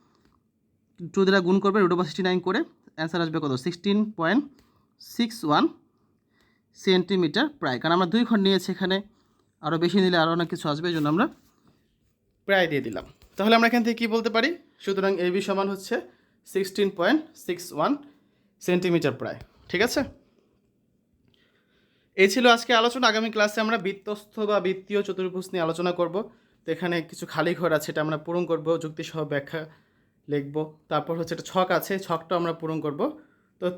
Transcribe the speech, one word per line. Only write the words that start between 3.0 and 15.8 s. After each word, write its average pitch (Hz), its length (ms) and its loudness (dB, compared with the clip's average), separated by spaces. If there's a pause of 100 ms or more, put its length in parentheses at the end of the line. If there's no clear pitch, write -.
আসবে 160 180 -4
কত? 139 100 0 (120)
সিক্সটিন 202 340 0 (200)
পয়েন্ট 196 240 2 (720)
সিক্স 226 220 -4 (120)
ওয়ান 160 140 4 (1200)
সেন্টিমিটার 185 600 2 (160)
প্রায়, 131 200 -2
কারণ 160 160 2
আমরা 185 160 2
দুই 233 160 4
ঘর 226 160 4
নিয়েছি 190 300 2
এখানে, 185 220 0 (680)
আরও 160 180 0
বেশি 180 200 2
নিলে 180 200 4
আরও 165 140 2
অনেক 170 160 0
কিছু 170 180 -8
আসবে, 160 200 -4
এই 165 60 -2
জন্য 147 160 0
আমরা 202 120 4 (1200)
প্রায় 190 240 4
দিয়ে 139 160 -2
দিলাম। 98 180 -8 (320)
তাহলে 214 200 4
আমরা 226 120 6
এখান 240 160 2
থেকে 233 160 0
কী 233 40 0 (100)
বলতে 226 200 0
পারি? 240 140 2 (340)
সুতরাং 190 280 0 (140)
এবি 180 240 0
সমান 196 240 0
হচ্ছে 190 220 -6 (580)